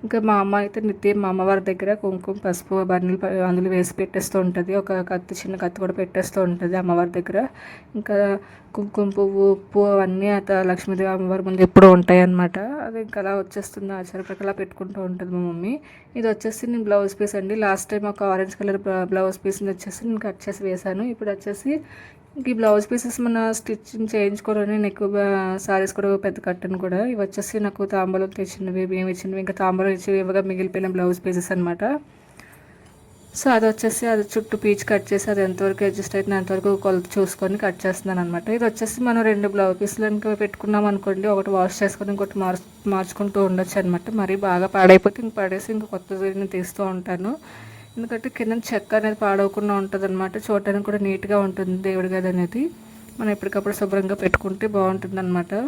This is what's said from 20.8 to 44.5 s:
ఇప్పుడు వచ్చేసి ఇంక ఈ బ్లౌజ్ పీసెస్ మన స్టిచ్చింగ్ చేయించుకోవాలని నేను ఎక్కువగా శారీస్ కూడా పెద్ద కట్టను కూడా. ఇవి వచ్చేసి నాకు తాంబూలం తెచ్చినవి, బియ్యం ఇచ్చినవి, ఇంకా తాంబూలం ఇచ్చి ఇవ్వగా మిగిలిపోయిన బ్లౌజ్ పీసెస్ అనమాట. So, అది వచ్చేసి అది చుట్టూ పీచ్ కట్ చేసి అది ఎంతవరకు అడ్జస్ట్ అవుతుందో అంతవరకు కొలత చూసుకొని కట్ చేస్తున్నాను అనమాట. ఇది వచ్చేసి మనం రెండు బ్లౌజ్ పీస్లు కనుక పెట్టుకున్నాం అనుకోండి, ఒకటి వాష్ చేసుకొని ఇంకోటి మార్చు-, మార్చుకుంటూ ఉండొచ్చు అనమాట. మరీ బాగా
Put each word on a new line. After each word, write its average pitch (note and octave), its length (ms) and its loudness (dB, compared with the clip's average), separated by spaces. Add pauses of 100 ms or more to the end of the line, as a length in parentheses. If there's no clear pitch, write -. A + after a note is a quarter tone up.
ఇప్పుడు G#3+ 220 -6
వచ్చేసి G3+ 360 -6 (680)
ఇంక B3+ 160 -6
ఈ - 60 0
బ్లౌజ్ G#3 320 4
పీసెస్ A#3+ 340 -4
మన A#3 120 0 (220)
స్టిచ్చింగ్ A3 540 -8
చేయించుకోవాలని G#3 640 0
నేను G#3 160 0
ఎక్కువగా G3+ 340 0 (400)
శారీస్ F#3+ 340 0
కూడా G3 100 0 (160)
పెద్ద F#3+ 120 -2 (100)
కట్టను F#3 380 -4
కూడా. F3+ 140 0 (120)
ఇవి A3 140 -4
వచ్చేసి G3+ 420 -6
నాకు G3 180 -4 (100)
తాంబూలం F#3+ 440 0
తెచ్చినవి, F#3 520 -4
బియ్యం F#3 240 -2
ఇచ్చినవి, F#3+ 300 -6
ఇంకా F#3+ 180 -6
తాంబూలం F#3+ 340 2
ఇచ్చి F#3+ 260 0
ఇవ్వగా F#3 280 2
మిగిలిపోయిన F#3 460 -2
బ్లౌజ్ F3+ 300 0
పీసెస్ F3+ 280 -2
అనమాట. F3 280 -2 (1600)
So, - 140 0
అది A3+ 160 4
వచ్చేసి A3 420 -2
అది G#3+ 120 2 (100)
చుట్టూ A3 300 -2
పీచ్ G#3 260 2
కట్ G3+ 200 2
చేసి G3 220 0
అది G3+ 140 2
ఎంతవరకు F#3+ 420 -2
అడ్జస్ట్ G3 300 -4
అవుతుందో G3 240 0
అంతవరకు F#3+ 300 0 (120)
కొలత F#3 320 0
చూసుకొని F#3+ 480 0
కట్ F3+ 200 -2
చేస్తున్నాను F#3 400 -2
అనమాట. E3+ 220 -4 (120)
ఇది A#3 100 0
వచ్చేసి A3 300 -4 (100)
మనం A#3 220 2
రెండు G3+ 260 2
బ్లౌజ్ F#3+ 260 4
పీస్లు G3+ 260 -2
కనుక G#3+ 360 0
పెట్టుకున్నాం G#3 480 0
అనుకోండి, G3 420 -2
ఒకటి G3 220 0
వాష్ F#3 260 2
చేసుకొని G3 320 -2
ఇంకోటి G3 300 -4
మార్చు-, F#3 260 -4 (240)
మార్చుకుంటూ G3 560 -2
ఉండొచ్చు F#3 320 0
అనమాట. F3+ 400 -2
మరీ F#3+ 140 0 (120)
బాగా F#3 280 2